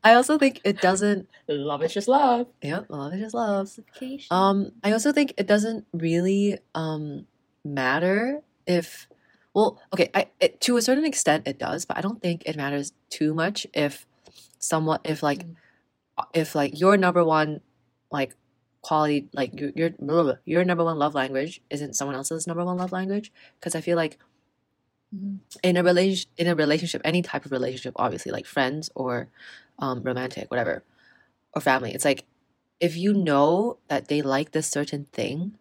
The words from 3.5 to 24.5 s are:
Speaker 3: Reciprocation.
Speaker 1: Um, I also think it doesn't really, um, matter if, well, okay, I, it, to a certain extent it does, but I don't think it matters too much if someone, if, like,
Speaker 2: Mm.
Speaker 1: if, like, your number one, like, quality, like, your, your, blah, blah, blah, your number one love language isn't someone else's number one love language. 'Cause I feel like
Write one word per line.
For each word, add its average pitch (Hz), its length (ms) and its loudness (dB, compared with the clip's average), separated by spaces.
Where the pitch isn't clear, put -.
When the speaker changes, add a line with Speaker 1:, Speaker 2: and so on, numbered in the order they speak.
Speaker 3:
Reciprocation. 262 680 -10
Speaker 1:
Um, 196 360 4
I 208 80 2
also 226 220 2
think 294 240 2
it 196 100 -2
doesn't 208 460 2
really, 185 640 2
um, 151 500 -6
matter 175 800 0
if, - 420 -2
well, - 280 2
okay, - 200 2
I, 202 140 2
it, - 220 0
to 240 160 2
a 226 40 4
certain 262 240 2
extent 156 420 0
it 139 100 -6
does, - 280 -6
but - 120 -6
I 165 40 -4
don't 214 200 -6
think 170 240 -4
it 156 120 -4
matters 143 360 -2
too 156 240 0
much 170 400 -2
if 147 320 -2
someone, 160 460 0
if, 156 180 -4
like, 151 220 -2
Speaker 2:
Mm. 165 100 -16
Speaker 1:
if, 160 220 -2
like, 147 240 -2
your 196 180 6
number 175 260 4
one, 156 380 2
like, 139 240 -4
quality, 151 520 0
like, 135 260 -6
your, 143 160 -6
your, 160 160 0
blah, 147 240 -4
blah, 170 80 4
blah, 135 100 2
your 175 200 2
number 175 180 0
one 165 160 -2
love 147 160 0
language 135 540 -4
isn't 147 260 -8
someone 139 200 -4
else's 160 320 -6
number 170 180 -4
one 180 120 -4
love 185 140 -4
language. 190 400 -4
'Cause 170 140 -6
I 156 60 -4
feel 175 160 0
like 156 220 -2